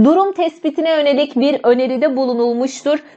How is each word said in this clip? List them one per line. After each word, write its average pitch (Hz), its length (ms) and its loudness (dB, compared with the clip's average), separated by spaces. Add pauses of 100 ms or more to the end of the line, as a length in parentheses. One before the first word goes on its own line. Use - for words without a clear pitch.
Durum 370 280 4
tespitine 320 600 -4
yönelik 285 440 0
bir 262 280 0
öneride 254 520 0
bulunulmuştur. 254 880 -2 (140)